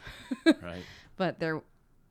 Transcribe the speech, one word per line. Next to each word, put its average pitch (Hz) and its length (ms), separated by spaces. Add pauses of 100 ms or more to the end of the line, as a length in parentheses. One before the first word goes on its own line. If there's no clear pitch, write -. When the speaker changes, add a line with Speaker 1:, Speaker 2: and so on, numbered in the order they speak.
Speaker 1:
<laughs> - 420
Speaker 2:
Right. 90 360 (340)
Speaker 1:
But 175 240
there, 160 220 (480)